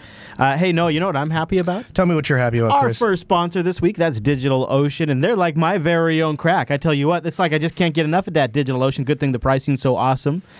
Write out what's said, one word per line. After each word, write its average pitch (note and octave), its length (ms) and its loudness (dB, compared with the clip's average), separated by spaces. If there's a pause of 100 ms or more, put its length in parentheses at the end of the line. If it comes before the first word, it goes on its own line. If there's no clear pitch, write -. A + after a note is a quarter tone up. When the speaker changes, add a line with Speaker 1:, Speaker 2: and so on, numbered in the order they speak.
(400)
Speaker 1:
Uh, C3+ 160 2
hey, F3+ 160 0
Noah, E3+ 200 0
you D3+ 80 0
know F#3 80 -2
what E3+ 80 -4
I'm D3 160 -2
happy D#3+ 260 -2
about? F3+ 380 -4
Speaker 2:
Tell F#3+ 100 2
me F3 80 2
what D#3 160 -2
you're C#3 80 2
happy A#2+ 220 0
about, A#2 120 2
Speaker 1:
Our - 100 4
Speaker 2:
Chris. A#2 180 0
Speaker 1:
first G3 220 0
sponsor F3 420 0
this F3+ 180 0
week, G3 160 4
that's E3 240 0
DigitalOcean, C#3 880 0
and C3+ 140 0
they're A3 120 2
like E3+ 220 0
my E3+ 220 2
very E3 420 2
own D#3 160 -2
crack. E3 320 0
I C#3+ 80 0
tell D#3 160 0
you C#3 140 0
what, E3 180 0
it's E3 140 -6
like E3+ 140 0
I D#3 40 0
just D#3+ 160 -2
can't E3 220 0
get D#3+ 100 2
enough E3+ 220 0
of E3+ 80 -6
that C3 180 2
DigitalOcean. C3+ 500 -2
Good C#3 160 -2
thing C#3 120 -2
the B2 80 -4
pricing's C3+ 420 0
so C3 140 2
awesome, C3 480 -2 (160)